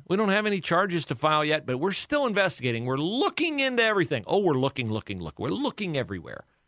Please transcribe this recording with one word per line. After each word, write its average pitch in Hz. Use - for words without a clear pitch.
we 180
don't 208
have 208
any 202
charges 170
to -
file 151
yet, 151
but 131
we're 165
still 285
investigating. 127
We're 131
looking 277
into 254
everything." 180
Oh, 185
we're 180
looking, 131
looking, 104
look. 80
We're 123
looking 196
everywhere. 98